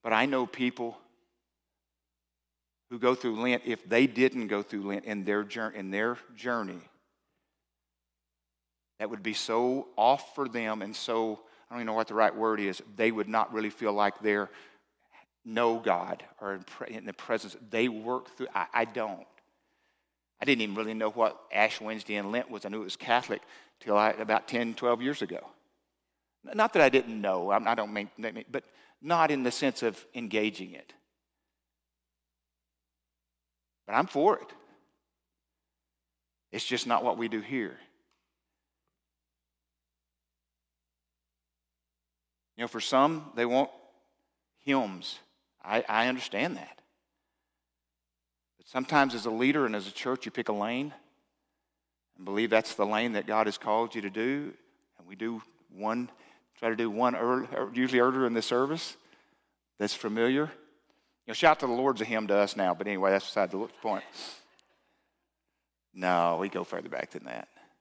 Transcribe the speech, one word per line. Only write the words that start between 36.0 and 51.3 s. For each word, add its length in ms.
It's 140
just 220
not 180
what 120
we 120
do 100
here. 380
You 60
know, 40
for 140
some, 540
they 100
want 240
hymns. 540
I, 240
I 200
understand 500
that. 240
But 100
sometimes 460
as 120
a 40
leader 360
and 100
as 100
a 60
church, 340
you 60
pick 180
a 40
lane 400